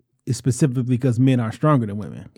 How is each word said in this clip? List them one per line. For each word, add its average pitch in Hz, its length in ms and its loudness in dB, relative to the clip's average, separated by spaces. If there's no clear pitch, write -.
is 127 120 -4
specifically 131 460 0
because 120 360 0
men 131 220 4
are 110 100 -4
stronger 143 360 2
than 101 100 -8
women, 80 400 -12